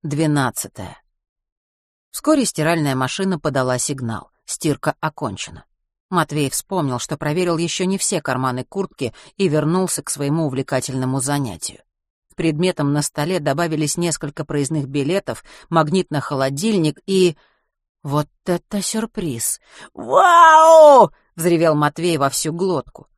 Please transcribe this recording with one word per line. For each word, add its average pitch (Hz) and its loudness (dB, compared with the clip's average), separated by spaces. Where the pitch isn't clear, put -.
двенадцатая. 143 -4
Вскоре 294 0
стиральная 156 -2
машина 160 -4
подала 127 -2
сигнал. 123 -8
Стирка - -4
окончена. 104 -10
Матвей 151 -2
вспомнил, 143 -4
что - -8
проверил 170 -2
ещё 170 -4
не 190 -2
все 180 -4
карманы 127 -4
куртки, 180 -6
и 196 0
вернулся 156 0
к - -10
своему 147 -2
увлекательному 131 -4
занятию. 131 -6
К - -20
предметам 156 -2
на 147 0
столе 160 -4
добавились 151 -2
несколько 160 -6
проездных 143 -4
билетов, 143 -4
магнит 165 0
на 143 -2
холодильник 151 -2
и 185 2
«Вот 147 -2
это 185 -4
сюрприз!» 190 -6
«Вау!» — 320 8
взревел 165 2
Матвей 151 0
во 139 2
всю - -4
глотку. 170 -6